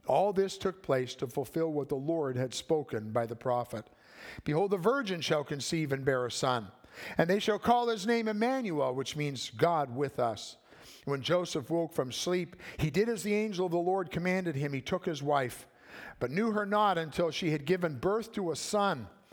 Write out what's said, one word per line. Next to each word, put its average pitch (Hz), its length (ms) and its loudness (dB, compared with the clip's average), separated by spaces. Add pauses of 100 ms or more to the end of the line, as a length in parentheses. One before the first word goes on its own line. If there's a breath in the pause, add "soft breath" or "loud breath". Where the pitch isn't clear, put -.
All 180 260 4
this 190 240 0
took - 260 -4
place 127 320 0
to 135 120 -4
fulfill 156 440 -2
what 143 180 -4
the 147 60 -2
Lord 143 400 -2
had 127 180 -2
spoken 110 580 -2
by 117 160 0
the 117 80 -6
prophet. 120 520 -2 (560 loud breath)
'Behold, 175 280 2
the 202 60 4
virgin 190 440 2
shall 151 220 2
conceive 147 480 -2
and 135 120 -2
bear 131 220 2
a 117 60 -4
son, 120 400 0 (460 loud breath)
and 170 120 4
they 202 100 4
shall 208 200 2
call 240 280 4
his 220 180 -2
name 233 220 2
Emmanuel,' 214 680 0
which 131 220 -4
means 143 360 -4
God 143 440 2
with 135 240 -2
us. 113 380 -2 (480 loud breath)
When 139 160 -2
Joseph 160 480 0
woke 165 240 0
from 127 180 0
sleep, 180 440 -2 (220 loud breath)
he 156 120 0
did 196 200 2
as 214 120 -2
the 208 140 0
angel 202 320 0
of 170 40 -2
the 170 60 2
Lord 185 320 0
commanded 180 460 0
him. 143 180 -2
He 131 80 -2
took - 240 -2
his 151 160 -2
wife, 139 460 0 (520 loud breath)
but 123 120 -2
knew 214 200 0
her 208 140 0
not 202 320 4
until 165 320 0
she 156 220 0
had 143 140 0
given 170 340 0
birth 208 340 0
to 180 180 -2
a 139 40 -4
son." 185 520 0 (240 loud breath)